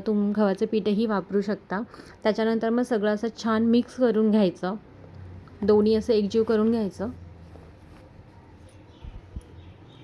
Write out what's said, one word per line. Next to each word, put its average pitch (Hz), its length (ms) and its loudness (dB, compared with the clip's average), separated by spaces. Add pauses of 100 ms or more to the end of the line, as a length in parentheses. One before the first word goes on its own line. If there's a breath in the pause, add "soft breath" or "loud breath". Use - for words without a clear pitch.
तुम-, 208 300 0
गव्हाचं 202 280 2
पीठही 214 400 0
वापरू 196 360 -2
शकता. 196 400 -6 (420 loud breath)
त्याच्यानंतर 226 460 0
मग 240 120 2
सगळं 214 320 0
असं 214 140 -4 (160)
छान 220 200 0
मिक्स 233 320 2
करून 220 360 2
घ्यायचं, 196 440 2 (880)
दोन्ही 214 340 4
असं 220 180 0
एकजीव 214 300 2
करून 220 280 2
घ्यायचं, 214 380 -4 (3000)